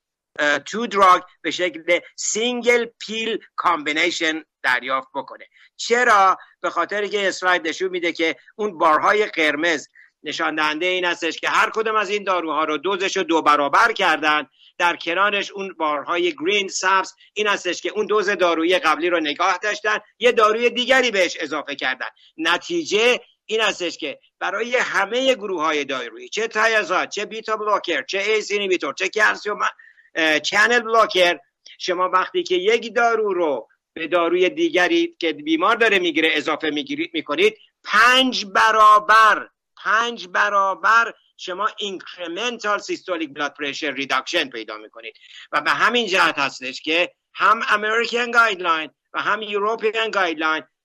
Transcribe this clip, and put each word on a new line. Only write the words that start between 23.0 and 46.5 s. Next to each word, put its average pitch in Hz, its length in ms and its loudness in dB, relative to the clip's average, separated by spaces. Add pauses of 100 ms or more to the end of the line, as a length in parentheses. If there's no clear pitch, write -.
این 220 160 -2
هستش 180 360 -2
که 139 220 -8 (200)
برای 214 360 -4
همه 226 600 0
گروه‌های 160 500 -2
دارویی، 123 440 -8
چه 220 180 -4
تایازات، 214 640 0
چه 208 160 -6
بیتا 220 320 -6
بلوکر، 196 460 -2
چه 185 140 -6
ایس 208 340 -2
اینیبیتور، 185 420 -2
چه - 160 -4
کلسیم، 208 460 -2 (600)
اه، 160 240 2
چنل 214 400 2
بلوکر، 208 600 2 (400)
شما 180 300 -2
وقتی 180 340 0
که 180 120 -2
یک 208 400 0
دارو 220 380 2
رو 151 360 -2 (240)
به 160 140 -8
داروی 175 420 2
دیگری 170 680 0
که 160 140 -2
بیمار 160 420 2
داره 214 240 4
می‌گیره 160 340 0
اضافه 151 360 -2
می‌گیری، 147 440 -6
می‌کنید، 170 440 0 (260)
پنج 240 640 2
برابر، 214 1040 6 (340)
پنج 220 440 -2
برابر 202 840 2 (240)
شما 196 400 -6
اینکرمنتال 202 1000 -6
سیستولیک 170 560 -6
بلاد 143 200 -6
پرشر 143 380 -6
ریداکشن 135 580 -2
پیدا 110 280 -12
می‌کنید. 110 360 -18 (380)
و 147 100 0
به 156 100 -2
همین 208 360 0
جهت 170 320 2
هستش 131 420 -6